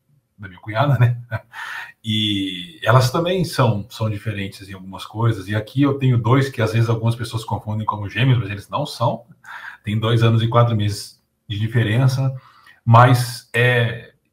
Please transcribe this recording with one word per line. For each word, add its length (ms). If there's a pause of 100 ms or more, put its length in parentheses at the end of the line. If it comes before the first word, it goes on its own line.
(380)
da 80
minha 140
cunhada, 380
né? 200 (880)
E 800
elas 260
também 320
são, 460
são 220
diferentes 580
em 60
algumas 320
coisas. 420
E 80
aqui 240
eu 140
tenho 240
dois 320
que 100
às 140
vezes 160
algumas 260
pessoas 260
confundem 440
como 220
gêmeos, 300
mas 120
eles 180
não 160
são. 400 (580)
Tem 160
dois 240
anos 200
e 60
quatro 280
meses 460 (260)
de 100
diferença, 800 (480)
mas 720
é 580 (200)